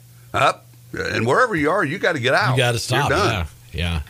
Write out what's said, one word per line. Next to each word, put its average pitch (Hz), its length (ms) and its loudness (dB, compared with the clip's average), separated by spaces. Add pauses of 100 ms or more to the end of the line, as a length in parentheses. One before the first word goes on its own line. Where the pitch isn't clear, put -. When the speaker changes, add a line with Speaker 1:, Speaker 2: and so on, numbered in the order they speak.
(320)
Speaker 1:
Up, - 360 0 (260)
and 98 320 -2
wherever 208 300 2
you 147 160 0
are, 196 120 0
you 151 140 -4
gotta 175 220 -2
get 123 160 2
out. 196 160 2
Speaker 2:
You 127 60 0
gotta 120 160 2
Speaker 1:
You're 117 40 -2
Speaker 2:
stop. 120 320 -2
Speaker 1:
done. 120 380 0 (260)
Speaker 2:
Yeah, - 0 -
yeah. 85 360 -2